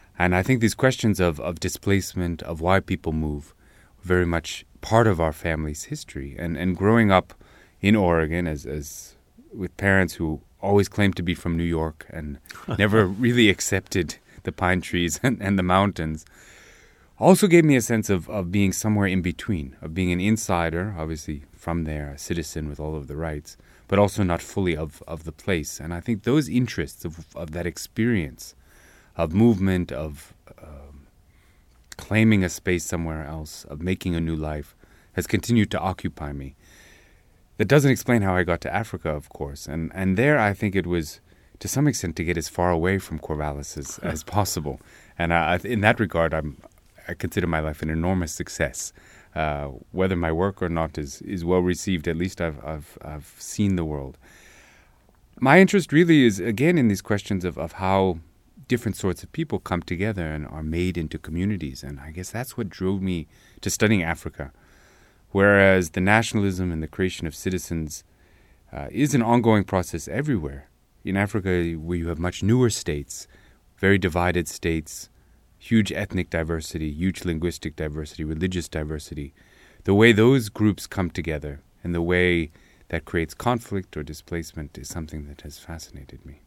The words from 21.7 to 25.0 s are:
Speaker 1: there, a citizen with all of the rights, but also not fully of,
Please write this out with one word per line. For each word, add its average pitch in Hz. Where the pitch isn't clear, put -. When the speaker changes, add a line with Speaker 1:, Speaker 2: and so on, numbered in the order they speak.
Speaker 1:
there, 76
a 71
citizen 80
with 71
all 78
of 71
the 71
rights, 78
but 98
also 101
not 85
fully 90
of, 78